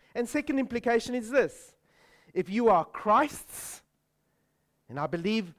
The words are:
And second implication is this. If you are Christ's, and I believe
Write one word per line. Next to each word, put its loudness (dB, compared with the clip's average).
And -4
second -2
implication 0
is -4
this. 0
If -2
you 2
are 6
Christ's, -2
and -10
I -2
believe -2